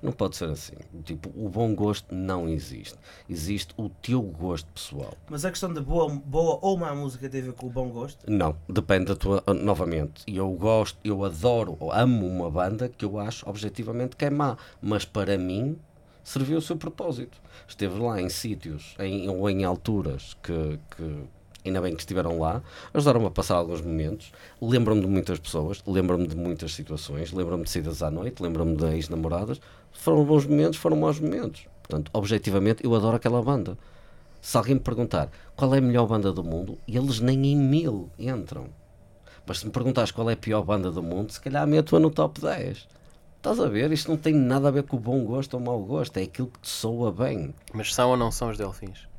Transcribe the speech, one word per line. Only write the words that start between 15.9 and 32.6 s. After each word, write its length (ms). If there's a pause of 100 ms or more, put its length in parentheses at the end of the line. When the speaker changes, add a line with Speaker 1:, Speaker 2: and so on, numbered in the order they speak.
Speaker 1:
serviu 360
o 40
seu 140
propósito. 600 (300)
Esteve 320
lá 240
em 60
sítios, 720
em, 280
ou 220
em 140
alturas 760
que, 380 (180)
que 280 (400)
ainda 160
bem 160
que 60
estiveram 360
lá, 240 (320)
ajudaram-me 320
a 60
passar 240
alguns 240
momentos. 500 (320)
Lembro-me 380
de 80
muitas 320
pessoas, 440
lembro-me 440
de 80
muitas 360
situações, 600
lembro-me 320
de 60
saídas 340
à 60
noite, 300
lembro-me 360
de 80 (100)
ex-namoradas. 680 (300)
Foram 340
bons 220
momentos, 320
foram 180
maus 220
momentos. 480 (160)
Portanto, 320
objetivamente, 720